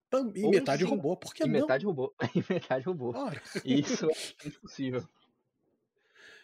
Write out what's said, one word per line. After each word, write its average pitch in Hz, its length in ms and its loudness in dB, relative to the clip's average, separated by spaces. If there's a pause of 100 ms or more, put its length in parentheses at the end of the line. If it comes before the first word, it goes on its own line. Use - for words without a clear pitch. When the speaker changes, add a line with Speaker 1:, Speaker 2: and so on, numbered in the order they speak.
Speaker 1:
Tam-, 254 260 0
e 185 100 -4
Speaker 2:
Ou 214 60 6
Speaker 1:
metade 180 340 4
Speaker 2:
sim, - 40 2
Speaker 1:
robô, 185 280 0
por - 180 -14
que - 80 -2
Speaker 2:
e 311 40 2
Speaker 1:
não? 247 140 2
Speaker 2:
metade 302 240 2
robô. 135 340 -2
<laughs> - 160 -2
E - 180 0
metade 135 340 -2
robô. 139 280 -2
Speaker 1:
Ora. 233 280 -6 (220)
Speaker 2:
Isso 147 420 2
é - 420 -4
impossível. 127 580 -6 (1400)